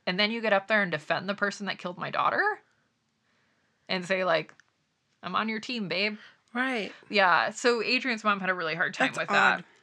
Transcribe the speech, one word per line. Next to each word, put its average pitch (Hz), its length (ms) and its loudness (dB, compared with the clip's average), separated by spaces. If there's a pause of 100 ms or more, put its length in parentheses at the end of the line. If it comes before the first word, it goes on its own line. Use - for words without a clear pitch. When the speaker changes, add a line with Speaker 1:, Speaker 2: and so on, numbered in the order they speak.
Speaker 1:
"And 180 120 -2
then 208 120 2
you 226 100 -4
get 214 140 2
up 196 140 0
there 214 140 4
and 185 80 -2
defend 165 380 -4
the 202 60 -2
person 202 320 -4
that 185 120 -6
killed 180 200 -8
my 147 120 -6
daughter? 392 500 0 (1300)
And 185 160 -4
say, 185 200 -2
like, 165 300 0 (680)
'I'm 180 120 -8
on 208 140 0
your 220 120 -4
team, 220 280 -6
babe.'" 202 300 -2 (360)
Speaker 2:
Right. 247 380 -4 (160)
Speaker 1:
Yeah, 175 420 4
so 240 320 2
Adrian's 240 420 -2
mom 202 160 4
had 185 100 -2
a 190 40 2
really 165 200 -2
hard 160 200 -2
time 262 200 2
Speaker 2:
That's - 40 -6
Speaker 1:
with 170 120 -4
Speaker 2:
odd. 196 340 4 (180)